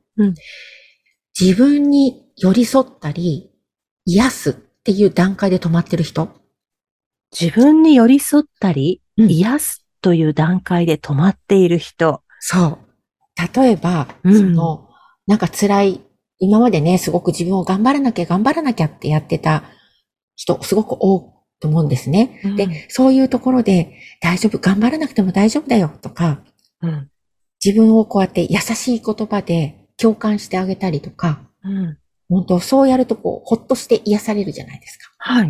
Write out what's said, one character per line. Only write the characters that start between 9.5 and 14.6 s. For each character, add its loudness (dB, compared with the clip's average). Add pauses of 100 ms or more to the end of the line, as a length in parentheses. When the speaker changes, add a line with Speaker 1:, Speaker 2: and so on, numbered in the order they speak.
Speaker 1:
す -10 (200)
と 2
い 2
う 0
段 0
階 -2
で 0
止 -10
ま 2
っ -4
て -2
い 4
る 0
人。 -2 (180)
Speaker 2:
そ 0
う。 -6 (760)
例 4
え 2
ば、 -4 (160)
Speaker 1:
う 4
ん。 6
Speaker 2:
そ 4
の、 -2 (380)